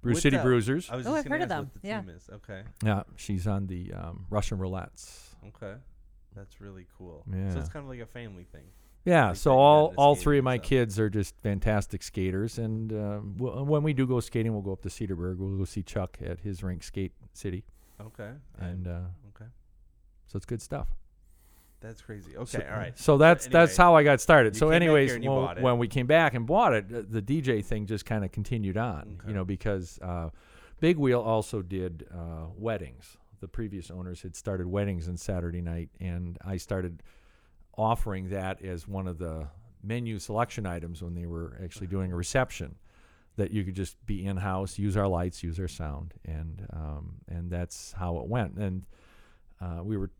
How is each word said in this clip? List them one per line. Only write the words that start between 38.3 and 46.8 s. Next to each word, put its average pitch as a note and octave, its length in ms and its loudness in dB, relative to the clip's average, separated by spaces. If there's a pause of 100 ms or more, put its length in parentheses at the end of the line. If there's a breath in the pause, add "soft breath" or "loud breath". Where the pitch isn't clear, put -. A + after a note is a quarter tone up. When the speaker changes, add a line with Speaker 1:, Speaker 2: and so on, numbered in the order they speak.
Speaker 1:
that F#2+ 300 -4
as F2+ 280 -10
one F#2+ 180 -6
of F2 120 -8
the D#2+ 280 -6 (380)
menu A2+ 340 -4
selection G#2 480 -4
items E2+ 340 -8
when E2+ 140 -8
they F2 120 -8
were E2 360 -8
actually F#2 240 -10
doing F#2+ 200 -2
a F2+ 80 -4
Speaker 2:
Uh-huh. E2+ 40 -4
Speaker 1:
reception, F2 560 -4 (600 soft breath)
that G2+ 160 -2
you G#2 100 -2
could F#2 140 -6
just - 280 -8
be G2 220 -4
in-house, F#2+ 540 -4
use G2+ 160 0
our G2 100 4
lights, F2+ 380 -2
use E2 160 -4
our F2+ 80 -4
sound, D#2 460 -8 (100)
and, D#2+ 480 -8
um, D#2 560 -10